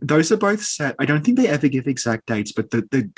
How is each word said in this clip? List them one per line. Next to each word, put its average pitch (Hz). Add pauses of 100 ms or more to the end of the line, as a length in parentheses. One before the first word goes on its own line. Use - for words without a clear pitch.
those 156
are 214
both 202
set. -
I 135
don't 151
think 247
they 240
ever 147
give 131
exact 120
dates, 104
but -
the, 113
the 117